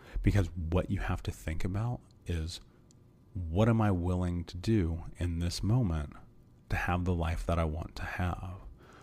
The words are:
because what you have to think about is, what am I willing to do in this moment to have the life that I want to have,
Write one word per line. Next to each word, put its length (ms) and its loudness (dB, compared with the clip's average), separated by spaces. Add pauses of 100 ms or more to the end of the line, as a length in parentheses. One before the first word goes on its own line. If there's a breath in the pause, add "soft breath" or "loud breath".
(240 loud breath)
because 260 4 (220)
what 180 2
you 100 0
have 240 -2
to 80 -4
think 320 -4
about 360 -2 (280)
is, 320 -4 (760 loud breath)
what 360 4
am 120 6
I 100 6
willing 540 2
to 120 -10
do 460 2 (140)
in 220 -2
this 240 -2
moment 500 2 (560)
to 60 0
have 300 0
the 80 2
life 320 0
that 140 2
I 60 2
want 300 -4
to 80 -8
have, 520 -4 (480 loud breath)